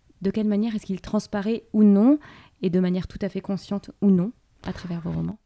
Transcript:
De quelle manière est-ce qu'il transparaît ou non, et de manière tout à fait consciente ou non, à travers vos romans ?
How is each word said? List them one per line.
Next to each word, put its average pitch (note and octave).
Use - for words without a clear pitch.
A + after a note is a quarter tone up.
De G3
quelle G#3+
manière G#3
est-ce G#3+
qu'il F#3+
transparaît G#3+
ou G#3+
non, G#3+
et F#3
de F#3
manière F3+
tout -
à G3
fait F#3+
consciente -
ou G3+
non, F#3
à F3+
travers F3
vos E3+
romans ? E3